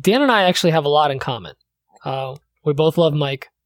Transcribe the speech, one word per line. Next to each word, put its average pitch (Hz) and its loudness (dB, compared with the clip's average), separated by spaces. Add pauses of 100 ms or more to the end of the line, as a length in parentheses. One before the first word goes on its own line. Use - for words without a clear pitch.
Dan 226 2
and 262 2
I 208 2
actually 180 0
have 156 0
a - 0
lot 147 2
in 131 -8
common. 110 -10 (500)
Uh, 135 -8 (300)
we 151 0
both 156 0
love 156 2
Mike. 139 -6 (200)